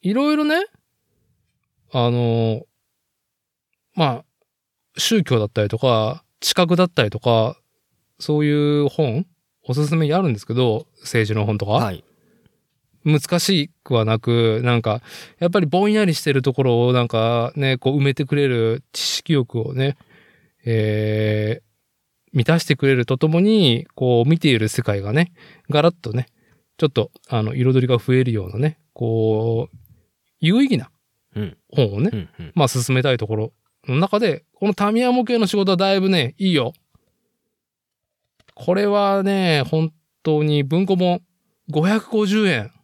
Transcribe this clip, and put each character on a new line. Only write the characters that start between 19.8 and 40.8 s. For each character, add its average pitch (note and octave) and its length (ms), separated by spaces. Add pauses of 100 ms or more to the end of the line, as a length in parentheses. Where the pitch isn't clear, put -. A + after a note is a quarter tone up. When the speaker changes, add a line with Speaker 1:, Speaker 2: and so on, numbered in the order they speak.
Speaker 1:
え G#2+ 960
ー、 - 20 (680)
満 B2 140
た E3 100
し - 80
て D3 100
く C#3 120
れ C3+ 80
る B2 100
と C3 140
と D#3+ 80
も E3 140
に、 F3+ 520
こ B2 320
う - 20
見 E3 120
て D#3 100
い B2 80
る G#2+ 120
世 - 120
界 G2+ 220
が G#2 100
ね、 E3 200 (360)
ガ D3 140
ラ E3+ 80
ッ - 40
と A2 180
ね、 B2 120 (520)
ち - 80
ょ - 20
っ - 20
と、 A#2 220 (180)
あ A2+ 140
の、 G#2+ 100
彩 C3 280
り B2+ 60
が B2 120
増 B2+ 160
え B2+ 80
る B2 80
よ G2+ 160
う - 20
な G2 80
ね、 D3+ 220 (140)
こ A2+ 760
う、 - 60 (600)
有 G3+ 240
意 - 20
義 B3 120
な - 120 (460)
Speaker 2:
う G#2+ 60
ん。 F#2+ 160 (120)
Speaker 1:
本 A#2 240
を G#2 80
ね、 F3+ 100
Speaker 2:
う - 40
ん F#2+ 140 (100)
う F2+ 40
ん。 D#2 120
Speaker 1:
ま D#3 100
あ、 - 20
進 B2+ 280
め B2+ 80
た C3+ 100
い A#2+ 40
と A2 100
こ G#2+ 80
ろ G#2+ 180 (340)
の C3 100
中 F#3+ 200
で、 D#4 280 (100)
こ - 100
の G#3 80
タ G3+ 180
ミ A#3 100
ヤ B3 100
模 B3 140
型 A#3+ 120
の A3+ 80
仕 G3 120
事 G3 140
は F#3 60
だ G3 160
い F#3+ 80
ぶ F#3+ 80
ね、 E3 300
い F#3+ 100
い F3 60
よ。 B2+ 180 (1800)
こ E3+ 180
れ G3+ 140
は G3+ 340
ね、 F#3+ 400
本 D#3+ 320 (300)
当 D3+ 200
に D3 200
文 E3 240